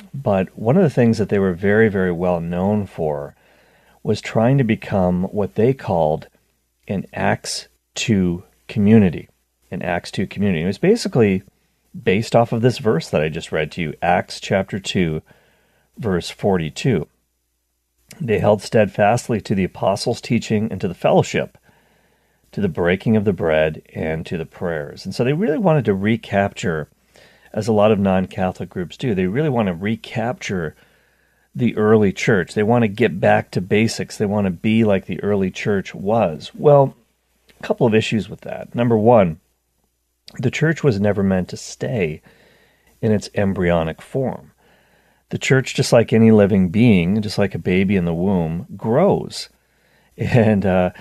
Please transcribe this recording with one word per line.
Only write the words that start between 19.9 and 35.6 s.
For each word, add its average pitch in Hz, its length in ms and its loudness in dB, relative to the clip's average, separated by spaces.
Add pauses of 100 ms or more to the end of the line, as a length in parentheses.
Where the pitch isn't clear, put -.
teaching 110 500 -2
and 95 120 -8
to 95 60 -4
the - 60 -6
fellowship, - 600 0 (960)
to - 80 -8
the 101 80 0
breaking 92 480 0
of 101 80 0
the 104 80 2
bread, 78 480 0 (140)
and 82 320 -6
to 92 100 -8
the 82 80 -6
prayers." 76 600 -8
And 95 80 -10
so 120 100 -2
they 135 80 0
really 226 260 -2
wanted 156 280 2
to 101 80 2
recapture, 98 920 -2 (640)
as 107 120 -4
a 117 60 0
lot 107 200 6
of 98 60 2
non-Catholic 95 680 -2
groups 87 300 -10
do, 120 160 -2
they 92 120 0
really 139 220 -2
want 117 200 0
to 87 60 -2
recapture 104 1040 -6 (800)
the 120 240 -2
early 107 340 4
church. - 400 0
They 107 100 -2
want 117 200 2
to 110 60 2
get 101 320 -2
back 107 320 2
to 101 100 -2
basics. 101 560 -2
They 107 80 -2
want 101 180 -2
to 95 60 0
be 110 340 0
like 98 220 0
the 87 160 -8
early 95 280 0
church - 440 -4